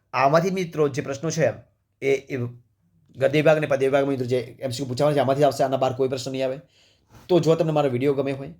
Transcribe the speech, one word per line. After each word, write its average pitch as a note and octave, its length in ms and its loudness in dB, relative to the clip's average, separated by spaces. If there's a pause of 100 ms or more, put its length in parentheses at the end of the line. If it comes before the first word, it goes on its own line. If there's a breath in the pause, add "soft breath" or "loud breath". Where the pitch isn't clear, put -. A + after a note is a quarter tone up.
(140)
આમાંથી D3+ 380 2
મિત્રો E3 360 -2
જે C3+ 140 -4
પ્રશ્નો C#3 280 -6
છે D#3 240 0 (480)
એ, C3+ 100 0
એ C3+ 260 -2 (800)
ગદ્ય C3+ 100 0
વિભાગ D3+ 300 4
અને D3+ 100 -4
પદ્ય C3+ 180 0
વિભાગમાં C#3 260 2
મિત્રો B2+ 140 -2
જે B2 140 0
એમ B2+ 300 -8
સી A#2+ 80 -6
ક્યુ C#3 100 -6
પૂછાવાના C#3+ 280 0
છે C#3+ 40 2
આમાંથી C3+ 240 2
આવશે, C#3 200 2
આના C3 140 0
બહાર C3 160 0
કોઈ C3 160 0
પ્રશ્ન C3+ 220 -6
નહીં C3 140 -4
આવે. C3 140 -4 (680 soft breath)
તો F3 100 6
જો D#3+ 160 4
તમને E3 160 0
મારો D3 180 2
વીડિયો C3 240 0
ગમે C3+ 180 -2
હોય, C#3 280 -10